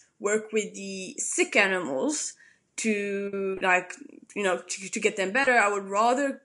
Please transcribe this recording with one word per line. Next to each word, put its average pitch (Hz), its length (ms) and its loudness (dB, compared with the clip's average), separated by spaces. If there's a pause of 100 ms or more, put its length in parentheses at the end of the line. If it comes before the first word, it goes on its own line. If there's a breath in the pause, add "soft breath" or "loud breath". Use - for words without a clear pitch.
(180 loud breath)
work 214 340 -2
with 202 220 -2
the 190 440 -10
sick - 360 -2
animals 190 800 2 (440 soft breath)
to, 202 840 -2
like, 180 300 2 (420)
you 202 80 -4
know, 196 160 2
to, 196 320 -10
to 226 100 -4
get 214 160 2
them 190 160 -2
better. 262 200 4
I 220 160 6
would 202 200 -2
rather 247 560 2